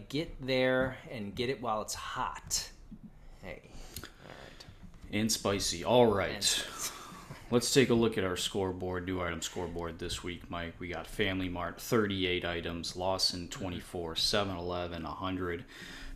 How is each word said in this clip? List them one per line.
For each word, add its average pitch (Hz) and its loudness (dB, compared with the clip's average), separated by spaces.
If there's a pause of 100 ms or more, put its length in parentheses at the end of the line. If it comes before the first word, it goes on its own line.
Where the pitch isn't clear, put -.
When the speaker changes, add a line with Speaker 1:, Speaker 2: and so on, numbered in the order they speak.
(100)
Speaker 1:
Get 156 -2 (120)
there 127 4 (120)
and 104 -6
get 120 0
it 131 -2
while 110 0
it's - -4
hot. - -4 (760)
Hey. 90 -10 (400)
All - -14 (200)
right. - -16 (540)
Speaker 2:
And 110 2
spicy. 92 0
All 117 10
right. 95 4
Speaker 1:
And 98 -4
spicy. - 0 (600)
Speaker 2:
Let's 120 4
take 127 8
a 120 8
look 113 4
at 95 2
our 90 0
scoreboard, 92 0
new 92 0
item 85 -2
scoreboard 85 -4
this - -4
week, 87 -6
Mike. 85 -4
We 90 -8
got 80 -6
Family 92 0
Mart, 87 -4
thirty-eight 92 4
items, 85 -2
Lawson, 90 0
twenty-four, 85 -4
seven 98 2
eleven, 87 -2
a 76 -6
hundred, 90 -2 (500)